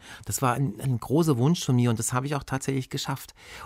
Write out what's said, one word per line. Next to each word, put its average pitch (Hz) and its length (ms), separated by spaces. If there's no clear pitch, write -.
Das - 180
war 123 120
ein, 127 260
ein 127 180
großer 151 400
Wunsch 147 280
von 127 100
mir 120 140
und 110 100
das - 140
habe 127 120
ich 147 100
auch 135 80
tatsächlich 135 460
geschafft. - 440